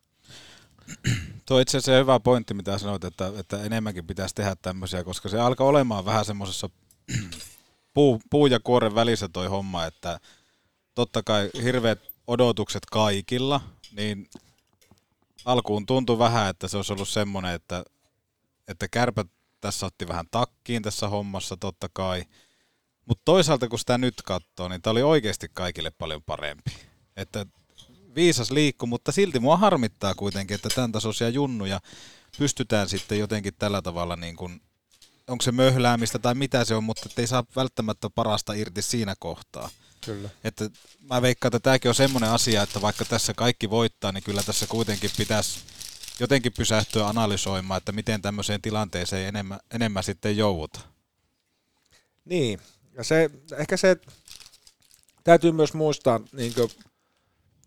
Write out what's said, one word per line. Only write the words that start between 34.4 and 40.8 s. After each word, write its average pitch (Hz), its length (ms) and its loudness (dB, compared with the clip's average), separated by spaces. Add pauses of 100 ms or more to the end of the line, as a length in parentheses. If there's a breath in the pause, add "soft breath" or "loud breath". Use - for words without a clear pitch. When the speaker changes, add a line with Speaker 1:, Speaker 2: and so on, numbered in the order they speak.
Speaker 1:
onko 123 140 -6
se 127 100 0
möhläämistä 123 680 4
tai 123 160 0
mitä 131 300 0
se 110 100 0
on, 110 80 0
mutta 110 340 -6
ei 120 100 0
saa 123 160 0 (120)
välttämättä 113 540 -4
parasta 107 440 -2
irti 101 280 -6
siinä 104 380 -2
kohtaa. - 500 -12 (360 soft breath)
Speaker 2:
Kyllä. 101 240 -10 (140)
Speaker 1:
Että 107 260 -6 (400)